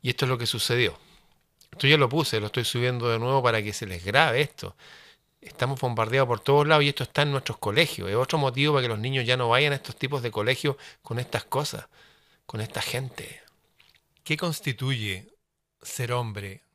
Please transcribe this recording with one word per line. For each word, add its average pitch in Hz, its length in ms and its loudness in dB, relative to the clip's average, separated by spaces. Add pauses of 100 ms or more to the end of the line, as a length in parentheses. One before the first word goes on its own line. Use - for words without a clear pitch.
Y 127 100 -2
esto - 160 0
es - 20 0
lo 127 100 0
que 120 80 -4
sucedió. 120 500 0 (760)
Esto - 140 -2
ya 151 100 8
lo 143 100 6
puse, 131 320 0
lo 104 80 -2
estoy 113 200 -2
subiendo 123 420 0
de 113 100 2
nuevo 127 240 2
para 113 200 4
que 104 100 -6
se 110 140 -8
les 90 180 -10
grabe 131 380 2
esto. - 340 -8 (640)
Estamos 127 400 -4
bombardeados 120 480 0
por 117 100 0
todos 143 300 4
lados 151 160 6
y 143 40 4
esto 139 140 -4
está 143 200 0
en 147 100 2
nuestros 127 240 -4
colegios. 107 540 0
Es 101 40 -2
otro 127 220 0
motivo 139 380 2
para 135 80 4
que 120 80 -2
los 110 80 -2
niños 131 260 -2
ya 127 140 2
no 123 100 0
vayan 139 240 4
a 139 40 0
estos - 200 -10
tipos 135 260 -4
de 120 80 -4
colegios 127 460 0 (240)
con 117 180 -6
estas - 260 -4
cosas, - 440 -4 (560)
con - 160 -8
esta - 220 -6
gente. - 580 -8 (840)
¿Qué 151 140 -2
constituye 127 920 -4 (520)
ser 123 320 -6
hombre 104 480 -6 (140)